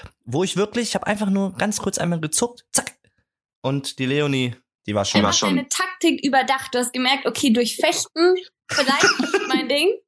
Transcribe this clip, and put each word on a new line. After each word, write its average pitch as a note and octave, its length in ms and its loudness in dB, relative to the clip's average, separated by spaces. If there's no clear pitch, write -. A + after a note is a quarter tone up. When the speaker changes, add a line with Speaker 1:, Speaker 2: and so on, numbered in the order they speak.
Speaker 1:
wo C#3 180 0
ich F#3+ 140 -2
wirklich, G#3+ 320 0
ich - 60 -2
hab F#3 80 -4
einfach G#3 260 0
nur G3 240 0
ganz G#3+ 280 -2
kurz - 180 -2
einmal E3+ 200 0
gezuckt, A#3+ 520 -4
zack, - 200 -4
und C#3 380 -4
die C3 80 -2
Leonie, C3+ 480 0
die G#2 80 0
war G2+ 100 2
schon G#2 160 0
Speaker 2:
Er G#2 60 4
hat G2 80 0
seine F2+ 340 0
Taktik - 560 -2
überdacht. C4+ 480 0
Du B3 60 0
hast B3 140 0
gemerkt, B3+ 340 0
okay, A#3 260 2
durch A#3 220 2
Fechten E4+ 600 2
vielleicht C#4+ 480 2
nicht G4 280 0
mein C4 220 0
Ding, D4 200 2